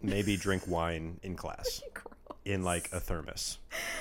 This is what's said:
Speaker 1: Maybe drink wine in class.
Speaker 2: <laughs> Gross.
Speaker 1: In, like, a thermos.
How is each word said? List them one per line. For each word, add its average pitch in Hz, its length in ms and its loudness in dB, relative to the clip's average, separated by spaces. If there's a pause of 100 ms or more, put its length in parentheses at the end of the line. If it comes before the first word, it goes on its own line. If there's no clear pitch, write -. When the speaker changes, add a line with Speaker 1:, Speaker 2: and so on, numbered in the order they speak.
Speaker 1:
Maybe 101 340 4
drink 92 300 4
wine 82 560 0
in 92 140 -4
class. - 520 -4
Speaker 2:
<laughs> - 60 -12
Gross. - 500 -14
Speaker 1:
In, 98 200 2
like, 87 280 2
a 90 60 0
thermos. - 600 -2 (420)